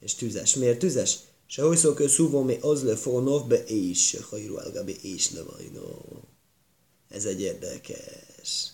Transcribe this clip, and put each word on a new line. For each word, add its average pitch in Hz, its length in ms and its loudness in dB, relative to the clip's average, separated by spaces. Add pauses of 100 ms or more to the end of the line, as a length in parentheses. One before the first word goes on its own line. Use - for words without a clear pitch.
és - 140 -6
tüzes. - 400 -2
Miért 123 240 2
tüzes? 127 400 0 (280)
Se - 160 -6
hojszó 160 300 6
kö 143 140 2
szúvó 139 360 4
mi 127 180 2
az 147 220 2
le 110 140 2
fónov 131 500 0
be - 180 4
és 92 420 2
se - 120 0 (120)
hajrú 104 260 -8
alga - 280 -8
be 95 80 -8 (100)
és 92 280 -2
le 82 120 -10
vajnó. 50 640 -14 (1040)
Ez - 160 -8
egy 95 160 -4
érdekes. - 1300 -8